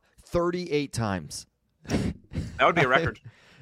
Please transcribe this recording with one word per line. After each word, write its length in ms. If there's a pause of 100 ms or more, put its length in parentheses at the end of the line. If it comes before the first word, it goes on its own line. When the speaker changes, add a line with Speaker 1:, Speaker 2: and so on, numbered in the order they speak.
(220)
Speaker 1:
thirty-eight 720
times. 520 (420)
<laughs> 80 (640)
Speaker 2:
That 80
would 100
be 60
a 60
record. 320 (420)